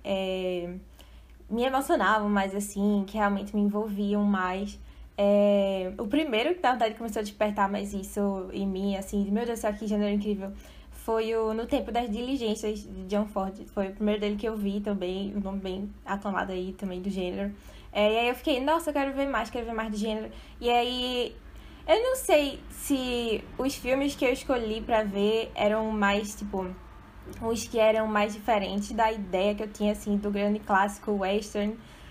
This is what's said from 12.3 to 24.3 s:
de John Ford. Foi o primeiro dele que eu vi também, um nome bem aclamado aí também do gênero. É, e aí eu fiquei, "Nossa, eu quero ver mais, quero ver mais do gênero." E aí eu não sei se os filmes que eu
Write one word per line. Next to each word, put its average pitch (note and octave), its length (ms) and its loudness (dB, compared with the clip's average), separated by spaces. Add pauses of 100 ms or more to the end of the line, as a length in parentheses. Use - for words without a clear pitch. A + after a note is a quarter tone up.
de F#3+ 220 -10
John G#3 200 0
Ford. F#3+ 280 -4 (200)
Foi G3 140 0
o F#3+ 40 -8
primeiro G#3 280 0
dele G#3 160 -2
que A3 120 -2
eu A3 80 -4
vi G3+ 240 -2
também, G3 560 -4
um G#3 40 -2
nome G3 200 -4
bem F#3+ 300 -6 (160)
aclamado F#3+ 460 -2
aí F#3 200 -4
também F#3 300 -6
do G3 80 -4
gênero. F#3+ 420 -4 (400)
É, G#3 220 4
e A3+ 60 2
aí A#3+ 80 2
eu B3 60 2
fiquei, B3+ 260 0
"Nossa, D#4+ 300 2
eu D4 40 0
quero C#4 200 0
ver C#4 140 0
mais, A#3 220 -2
quero A#3 160 -6
ver A#3 80 -6
mais A3 160 -4
do G#3+ 80 -4
gênero." A3 320 -2 (300)
E A#3+ 100 2
aí B3 640 2 (500)
eu F#4+ 160 6
não B4+ 140 2
sei D4 440 4 (100)
se B3 720 0 (160)
os C4+ 160 0
filmes C4+ 400 0
que - 100 -2
eu B3+ 80 4